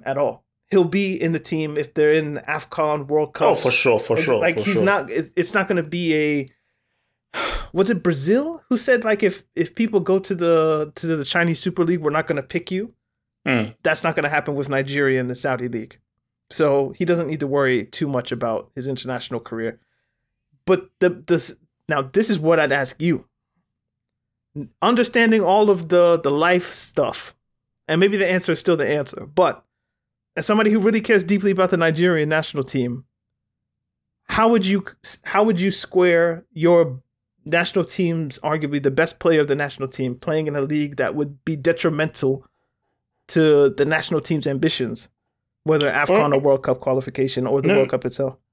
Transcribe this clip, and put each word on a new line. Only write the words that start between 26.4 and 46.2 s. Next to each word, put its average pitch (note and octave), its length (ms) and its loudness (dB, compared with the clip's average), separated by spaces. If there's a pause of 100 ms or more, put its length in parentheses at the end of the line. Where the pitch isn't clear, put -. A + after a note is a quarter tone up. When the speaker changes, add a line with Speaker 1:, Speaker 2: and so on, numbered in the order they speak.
Speaker 1:
stuff, - 640 -4 (540)
and D#3+ 100 0
maybe G3+ 160 4
the F#3+ 140 0
answer F3+ 240 0
is C#3+ 60 -4
still F3 180 2
the C#3 100 -2
answer, D3 380 -4
but D3+ 400 0 (720)
as D#3+ 80 -4
somebody G#3+ 260 2
who A3 80 4
really G#3+ 220 2
cares G#3 240 2
deeply G3 260 0
about F#3 200 0
the F#3 60 2
Nigerian E3 520 2
national D#3 340 -2
team, B2 400 -4 (1300)
how A3 180 2
would A3+ 180 4
you, F#3+ 200 0 (400)
how G3+ 180 2
would G#3+ 160 2
you F#3+ 120 0
square E3+ 800 0
your D#3+ 480 2 (420)
national E3+ 400 -2
team's, E3 560 -4
arguably D3 420 -2
the C#3 100 0
best E3 280 0
player D#3+ 220 4
of C#3+ 80 0
the C#3 60 0
national C#3+ 340 -6
team, B2+ 260 -6
playing D#3 320 -4
in D3 80 -4
a C#3+ 60 -2
league D3 340 -2
that A2+ 200 -2
would C#3+ 280 -6
be D#3+ 140 -6
detrimental D3+ 880 -2 (840)
to D3 440 4
the C#3+ 140 0
national D#3 360 -2
team's D3+ 260 -4
ambitions, C3 600 -4 (560)
whether D3 260 2
afcon C#3+ 180 0
Speaker 2:
Well, F3+ 260 4